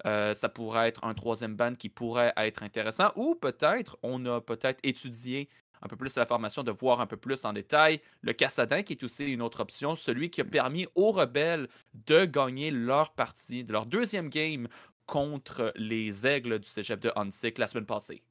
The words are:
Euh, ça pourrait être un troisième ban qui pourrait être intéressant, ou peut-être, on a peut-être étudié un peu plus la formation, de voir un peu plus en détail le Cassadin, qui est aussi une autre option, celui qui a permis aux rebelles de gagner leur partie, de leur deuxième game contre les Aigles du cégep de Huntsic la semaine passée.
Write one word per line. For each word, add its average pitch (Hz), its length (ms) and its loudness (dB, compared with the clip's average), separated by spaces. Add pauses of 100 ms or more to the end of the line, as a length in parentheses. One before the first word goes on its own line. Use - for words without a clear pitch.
Euh, 107 280 2
ça - 160 -2
pourrait 113 400 0
être - 160 -8
un 113 80 -2
troisième 110 420 -4
ban 120 180 0
qui 110 160 -10
pourrait 120 480 2
être 107 260 -2
intéressant, 110 520 0
ou 294 180 0
peut-être, 175 720 0
on 127 220 -4
a 120 160 0
peut-être 131 420 -2
étudié 127 640 -4 (320)
un 104 60 -10
peu 113 80 -10
plus 131 220 -6
la 117 80 4
formation, 113 360 -2
de 117 100 -2
voir 123 280 4
un 120 60 2
peu 104 100 -8
plus 131 300 -4
en 107 80 -2
détail 151 480 4 (200)
le - 120 0
Cassadin, 135 500 2
qui - 80 -8
est 139 120 -8
aussi 139 280 -4
une 120 100 -2
autre 117 200 -4
option, 143 340 -2
celui 139 340 -2
qui 147 120 -4
a - 20 2
permis 147 520 0
aux 208 180 6
rebelles 151 560 2 (240)
de 156 320 6
gagner 139 440 0
leur 135 440 2
partie, 123 500 -4
de 113 80 -10
leur 107 140 0
deuxième 190 420 -2
game 147 400 -4 (380)
contre 143 720 -2
les 110 500 -2
Aigles 123 320 0
du 98 80 -16
cégep 104 320 -6
de 117 160 0
Huntsic 104 420 -4
la 113 100 0
semaine 113 180 -6
passée. 104 460 -6